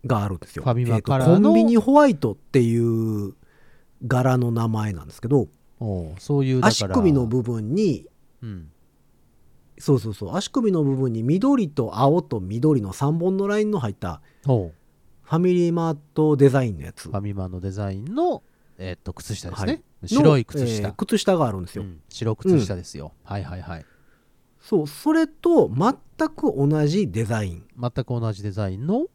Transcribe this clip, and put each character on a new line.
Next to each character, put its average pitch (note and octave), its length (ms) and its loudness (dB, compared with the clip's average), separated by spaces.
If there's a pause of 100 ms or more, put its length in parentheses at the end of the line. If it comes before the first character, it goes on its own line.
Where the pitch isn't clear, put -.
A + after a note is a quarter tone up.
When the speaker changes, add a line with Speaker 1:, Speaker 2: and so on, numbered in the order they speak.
Speaker 1:
が A2+ 200 -2
あ G2 40 -2
る F#2+ 80 -4
ん - 20 -14
で - 100 -18
す - 80 -16
よ。 - 80 -12
Speaker 2:
フ C3 60 0
ァ A#2 40 2
ミ B2 100 0
マ A2+ 160 2
カ C#3 180 0
ラ C3 80 4
ー - 20 8
の E3 60 8
Speaker 1:
え - 20 8
ー G3+ 60 6
と、 B3+ 60 8
コ - 40 8
ン - 20 8
ビ A3+ 100 8
ニ A#3 120 4
ホ A3 160 4
ワ D4 160 8
イ F#3+ 80 2
ト A#2 160 -2
っ - 40 -8
て - 240 2
い A#2 200 4
う A2 540 0 (720)
柄 B2+ 320 2
の A#2+ 120 0
名 A#2 180 0
前 G#2+ 260 -2
な D2+ 100 -12
ん - 20 -18
で D2 60 -20
す - 80 -20
け A2+ 80 -8
ど、 B2+ 200 2 (300)
Speaker 2:
お G2 260 -4
う、 D#2+ 140 -10
そ C#3+ 200 -2
う C#3 60 2
い C3 80 0
う、 B2+ 40 2
だ B2 60 2
か - 40 4
ら、 - 20 6
Speaker 1:
足 - 200 0
首 F3+ 240 2
の B2+ 140 2
部 A#2+ 160 -2
分 A2+ 320 -6
に、 F#3 320 0 (360)
Speaker 2:
う A#2+ 40 -12
ん。 F2+ 220 -12 (1120)
Speaker 1:
そ - 160 2
う B2 40 2
そ G#2+ 120 -6
う G2+ 40 -8
そ G2+ 160 -10
う、 D#3 60 -6
足 G3 120 -6
首 A3+ 220 0
の E3 140 0
部 C3+ 120 0
分 C3 160 -2
に A2+ 120 -4
緑 G3+ 440 2
と A2 300 -4
青 C#3+ 240 4
と A2 180 -6
緑 A#2 420 0
の F#2+ 100 -6
三 D3 260 0
本 F#3+ 180 0
の G3 120 -2
ラ G#3 120 0
イ G#3+ 40 0
ン G#3+ 60 -2
の G3+ 100 -2
入 A2 120 -4
っ - 20 -10
た、 E2+ 260 -8 (260)
Speaker 2:
お A2+ 200 0
う。 D#2+ 60 -14 (500)
Speaker 1:
フ - 80 -14
ァ D#3+ 80 0
ミ F3+ 160 2
リ F3 160 2
ー - 20 -2
マ E3 200 0
ー D3 60 -6 (160)
ト D#3 220 4
デ C#3 140 8
ザ C3+ 120 2
イ A#2 100 -2
ン E2 60 -8
の C#2 40 -12
や C2 100 -14
つ。 - 160 -18
Speaker 2:
フ - 60 -10
ァ G2 60 -2
ミ G2+ 140 -8
マ F#2+ 140 -6
の F2+ 120 -10
デ F#2+ 120 -6
ザ G2 180 -6
イ F#2+ 100 -8
ン A2 40 -12
の、 C4 380 -2 (360)
え F#2 140 -10
ー E2+ 40 -10
と、 - 160 -14
靴 - 220 -10
下 F2 160 -12
で F2+ 60 -10
す G2+ 80 -4
ね。 E3 80 -2
Speaker 1:
は D#4+ 60 -4
い。 - 40 -20 (260)
Speaker 2:
白 D#3 300 4
い A#2 60 -2
靴 C3 220 -6
下。 A2 160 -4
Speaker 1:
の、 G2+ 60 -6
え - 20 -6
ー、 - 40 -16
靴 G#3+ 240 -4
下 F#3+ 180 0
が D3+ 100 0
あ G#2+ 60 -4
る F#2+ 60 -8
ん F2+ 40 -10
で E2+ 60 -12
す - 80 -16
よ。 G#2 80 -10
Speaker 2:
う - 20 -12
ん。 E2+ 220 -18
白 - 280 -6
靴 F3+ 240 0
下 G2 160 -4
で F2 80 -12
す - 140 -16
よ。 D2 140 -14 (120)
Speaker 1:
う - 40 -20
ん。 - 40 -10
Speaker 2:
は G2+ 60 -6
い G2 60 -8
は F#2 120 -12
い F2+ 60 -12
は E2+ 160 -12
い。 - 80 -20 (720)
Speaker 1:
そ F#3 220 -2
う、 D3+ 40 -4
そ D4 260 -2
れ D#4+ 140 4
と D#4 420 2
全 A#3+ 600 -2
く - 280 -2
同 D3 300 2
じ E3+ 220 0
デ G#2+ 160 -2
ザ G#2+ 180 -2
イ F2+ 120 -6
ン。 F2 100 -16 (160)
Speaker 2:
全 B2 100 -4
く C3 180 -6
同 A2+ 240 -2
じ G2 100 -10
デ G#2 80 -4
ザ G2 180 -4
イ F#2+ 80 -6
ン A#2+ 100 -6
の？ B3 280 0